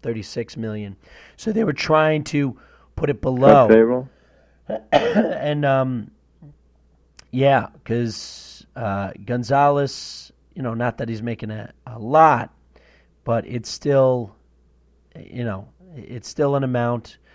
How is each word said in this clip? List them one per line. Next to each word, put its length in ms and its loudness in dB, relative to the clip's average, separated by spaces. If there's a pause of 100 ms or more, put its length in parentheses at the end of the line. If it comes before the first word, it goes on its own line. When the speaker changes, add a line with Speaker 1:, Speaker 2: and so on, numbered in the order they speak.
Speaker 1:
thirty-six 560 -10
million. 400 -10 (400)
So 160 -6
they 120 -2
were 80 -2
trying 520 0
to 340 -2 (380)
put 140 -2
it 100 -6
below. 480 6
Speaker 2:
Cut 0 -
payroll? 400 6 (600)
Speaker 1:
<clears throat> 240 -8
And, 720 0
um, 460 -2 (1200)
yeah, 380 2 (160)
'cause, 920 -8
uh, 380 -6 (120)
Gonzalez, 1080 -2 (220)
you 80 -10
know, 120 -4
not 240 -4
that 100 -8
he's 140 -8
making 280 -8
a, 220 -14 (140)
a 120 -14
lot, 560 2 (720)
but 220 -2
it's 240 -10
still, 640 0 (840)
you 260 -12
know, 240 -8 (260)
it's 340 -16
still 280 0
an 80 -2
amount. 540 -2 (160)